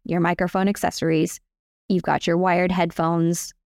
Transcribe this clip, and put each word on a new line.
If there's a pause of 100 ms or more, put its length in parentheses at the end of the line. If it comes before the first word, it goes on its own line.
your
microphone
accessories, (500)
you've
got
your
wired
headphones. (140)